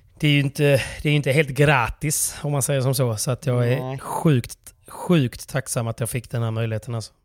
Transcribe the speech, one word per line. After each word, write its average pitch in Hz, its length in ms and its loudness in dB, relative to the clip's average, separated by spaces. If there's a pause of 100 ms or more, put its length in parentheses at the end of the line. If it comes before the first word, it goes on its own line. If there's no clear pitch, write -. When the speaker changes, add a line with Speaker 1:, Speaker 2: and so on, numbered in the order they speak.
(200)
Speaker 1:
det 156 80 2
är 147 40 6
ju 143 80 6
inte, 139 240 0 (380)
det 151 80 0
är - 0 -
ju 147 60 2
inte 139 160 2
helt 139 180 2
gratis, 143 920 0
om 147 100 -4
man 143 100 0
säger 139 200 0
som 131 140 0
så. 120 220 0
Så - 140 -2
att - 140 -4
jag 123 260 2
är 131 120 0
Speaker 2:
Nej. 131 160 -8
Speaker 1:
sjukt, - 600 0 (280)
sjukt - 640 0
tacksam 123 380 -4
att 113 120 -6
jag 113 100 -2
fick - 220 -8
den 120 120 -2
här 113 80 -2
möjligheten, 113 440 -4
alltså. 113 160 -8 (140)